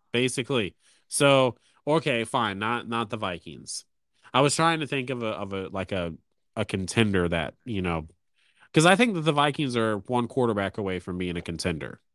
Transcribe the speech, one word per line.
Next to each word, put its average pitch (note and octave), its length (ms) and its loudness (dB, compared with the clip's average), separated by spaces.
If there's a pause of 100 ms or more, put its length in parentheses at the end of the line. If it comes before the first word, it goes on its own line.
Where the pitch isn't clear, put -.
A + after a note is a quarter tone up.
(120)
basically. A#2+ 640 0 (320)
So, C3+ 480 4 (320)
okay, C#3+ 380 0
fine, G#2+ 340 -2
not, A2+ 280 -4
not A2+ 220 -2
the A#2 80 -6
Vikings. F2 680 -10 (460)
I B2+ 100 6
was C#3+ 140 4
trying E3 260 2
to C3+ 60 -4
think C3+ 220 -4
of A#2+ 140 -4
a, A2 60 -2
of G2 240 -6
a, F#2+ 160 -4
like, F#2 220 -6
a F2 220 -4 (420)
a G#2+ 100 -2
contender G2 640 2
that, E2 260 -2 (100)
you G#2 160 -4
know, E2 260 -2 (640)
'cause D#3+ 120 6
I F#3+ 100 8
think A3+ 200 4
that D#3+ 60 -2
the D#3 100 2
Vikings C#3+ 460 0
are A2 220 2
one A#2+ 280 -2
quarterback G#2+ 500 -2
away F#2 220 -4
from F2+ 180 -8
being F2+ 200 -4
a E2+ 40 -4
contender. E2 600 -6 (140)